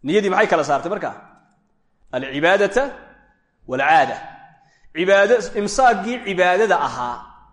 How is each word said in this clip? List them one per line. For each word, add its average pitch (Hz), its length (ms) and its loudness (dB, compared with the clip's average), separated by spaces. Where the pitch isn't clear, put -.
Niyadii 196 260 0
maxay 202 180 0
kala 160 160 0
saartay 139 260 -2
markaa? 165 260 -8
Alcibaadata 175 720 0
walcaada. 135 500 2
Cibaado, 196 400 4
imsaagii 220 680 0
cibaadada 180 560 2
ahaa 123 380 -6